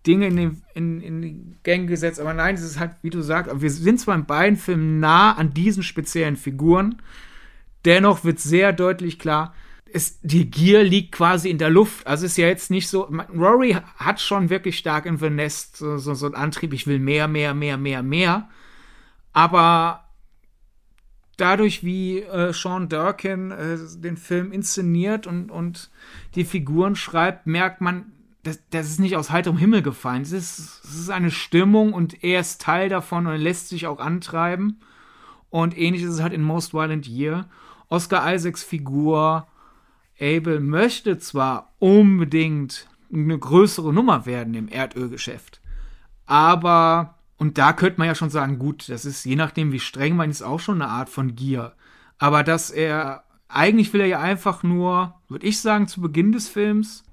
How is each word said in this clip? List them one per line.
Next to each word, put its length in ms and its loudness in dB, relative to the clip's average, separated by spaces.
Dinge 220 4
in 80 0
den, 260 -2
in, 260 -4
in 220 -10
die 400 -14
Gänge 240 0
gesetzt. 340 -4
Aber 120 -4
nein, 220 0
es 80 -8
ist 160 -8
halt, 140 -6
wie 80 -6
du 100 -6
sagst, 400 -4
wir 100 0
sind 300 2
zwar 140 0
in 100 0
beiden 320 4
Filmen 440 0
nah 320 6
an 200 0
diesen 300 0
speziellen 540 -4
Figuren, 680 2
dennoch 400 6
wird 140 0
sehr 340 2
deutlich 460 -2
klar, 340 -2
es, 280 -4
die 280 2
Gier 320 6
liegt 300 0
quasi 360 2
in 100 -2
der 120 2
Luft. 380 4
Also 180 -2
ist 100 -4
ja 120 4
jetzt 200 -2
nicht 200 -2
so, 220 -2
man, 160 -6
Rory 500 4
hat 240 -2
schon 300 0
wirklich 260 -4
stark 300 -4
in 120 -4
The 120 -2
Nest 460 -6
so, 220 -6
so, 160 -6
so 120 -6
einen 80 -6
Antrieb, 380 -4
ich 160 -8
will 100 0
mehr, 300 0
mehr, 260 -2
mehr, 240 -4
mehr, 240 -4
mehr. 460 0
Aber 720 4
dadurch, 480 2
wie, 380 -4
äh, 300 -2
Sean 360 -4
Durkin, 640 -4
äh, 260 -8
den 180 -8
Film 340 -4
inszeniert 800 -2
und, 240 -8
und 380 -10
die 100 0
Figuren 520 0
schreibt, 500 -2
merkt 340 -2
man, 260 -4
das, 160 -10
das 180 -4
ist 100 -8
nicht 180 2
aus 140 -4
heiterem 280 0
Himmel 240 4
gefallen. 400 -4
Es 100 -8
ist, 500 -12
es 160 -16
ist 120 -10
eine 200 0
Stimmung 600 4
und 320 -4
er 160 2
ist 200 -8
Teil 280 0
davon 400 -4
und 80 -4
lässt 320 -4
sich 180 -8
auch 140 -8
antreiben. 800 -4
Und 280 0
ähnlich 240 0
ist 120 -4
es 60 -4
halt 120 -2
in 100 -4
Most 320 -4
Violent 320 -4
Year. 420 -6
Oscar 460 -2
Isaacs 300 -6
Figur 840 0
Abel 400 0
möchte 580 0
zwar 600 -4
unbedingt 1120 4
eine 260 0
größere 540 4
Nummer 340 2
werden 280 -6
im 140 -8
Erdölgeschäft, 920 -8
aber, 920 4
und 220 -2
da 140 6
könnte 260 2
man 100 2
ja 60 0
schon 160 -4
sagen, 280 -2
gut, 300 -6
das 160 -10
ist 200 -10
je 120 -2
nachdem, 360 -2
wie 80 -4
streng 360 -2
man 140 0
ist, 120 -8
auch 180 -6
schon 200 -2
eine 100 -4
Art 180 -6
von 280 -4
Gier. 380 -6
Aber 240 2
dass 280 -2
er, 540 -6
eigentlich 440 2
will 80 2
er 60 2
ja 140 -2
einfach 420 -4
nur, 520 0
würd 160 -14
ich 160 -2
sagen, 260 2
zu 140 -10
Beginn 320 2
des 160 -2
Films 640 -2